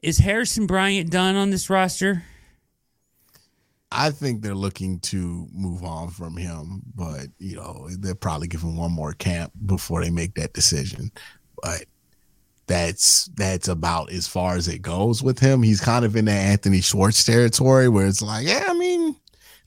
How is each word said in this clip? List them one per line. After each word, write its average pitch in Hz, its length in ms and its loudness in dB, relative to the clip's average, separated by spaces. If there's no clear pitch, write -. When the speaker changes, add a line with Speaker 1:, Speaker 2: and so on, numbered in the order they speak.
Speaker 1:
is 165 160 -2
Harrison 214 500 2
Bryant 190 440 0
done 185 260 2
on 196 140 2
this 190 180 -2
roster? 190 560 0
Speaker 2:
I 143 180 0
think 139 320 -4
they're 104 120 -4
looking 95 460 -4
to 87 520 -6
move 90 320 -6
on 85 260 -8
from 85 260 -12
him, 85 460 -10
but, 78 320 -8
you 92 180 -12
know, - 320 -16
they'll 95 180 -6
probably 82 320 -4
give 82 120 -6
him 82 160 -4
one 85 160 -2
more 78 200 -4
camp 85 400 -4
before 90 380 -2
they 85 80 -2
make 85 240 -2
that 78 180 -6
decision. - 600 -2
But 85 220 -6
that's, 87 600 2
that's 95 320 -2
about 85 440 -2
as 90 140 -6
far 90 300 -2
as 85 120 -2
it 85 140 -6
goes 101 400 0
with 131 160 0
him. 135 240 6
He's 110 180 4
kind 120 240 2
of 107 120 0
in 107 100 2
that 107 60 2
Anthony 98 500 4
Schwartz 101 420 4
territory 127 640 6
where 101 180 6
it's 98 140 2
like, 110 260 -6
"Yeah, 277 220 0
I 349 60 0
mean, 349 420 0